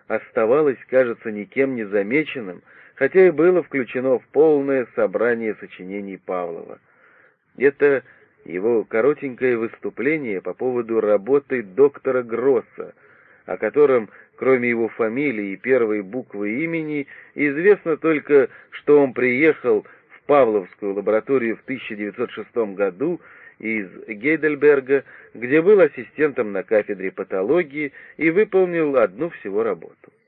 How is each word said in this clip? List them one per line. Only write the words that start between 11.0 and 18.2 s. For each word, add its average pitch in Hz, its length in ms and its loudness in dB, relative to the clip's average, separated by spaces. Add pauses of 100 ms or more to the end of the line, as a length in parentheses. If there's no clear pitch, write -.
работы 113 640 0
доктора 127 600 0
Гросса, 113 720 -2 (520)
о 92 100 -6
котором, 123 540 2 (260)
кроме 120 320 0
его 117 200 0
фамилии 113 640 -4
и 95 40 -8
первой 110 460 0
буквы 104 600 -8
имени, 156 440 -6 (280)
известно 156 640 2
только, 143 520 2 (220)